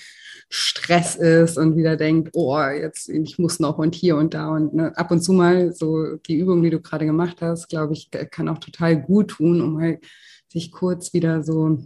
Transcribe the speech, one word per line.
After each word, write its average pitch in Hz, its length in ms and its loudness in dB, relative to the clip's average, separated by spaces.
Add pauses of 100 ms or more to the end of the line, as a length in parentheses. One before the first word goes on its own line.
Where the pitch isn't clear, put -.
(480)
Stress - 680 -2
ist 165 420 4
und 160 180 2
wieder 160 200 2
denkt, 160 360 0
„Oh, 147 280 0
jetzt, 147 500 -6
ich 156 280 -6
muss 170 220 -2
noch 151 180 0
und 165 160 0
hier 165 220 2
und 160 180 0
da.“ 156 200 -6
Und, 156 200 -2
ne, 156 220 -2
ab 175 140 -4
und 170 120 4
zu 190 120 0
mal 180 400 4
so 156 420 -2
die 156 200 -4
Übung, 175 260 2
die 170 80 4
du 160 100 -2
gerade 156 260 -6
gemacht 170 360 -2
hast, 165 260 -6
glaube 156 240 -4
ich, - 180 -10 (200)
kann 160 180 -6
auch 156 100 -6
total 165 420 0
gut 190 280 2
tun, 170 320 2
um 156 200 -2
halt 165 220 -2 (460)
sich 170 240 -8
kurz 180 420 -6
wieder 165 300 0
so 160 420 0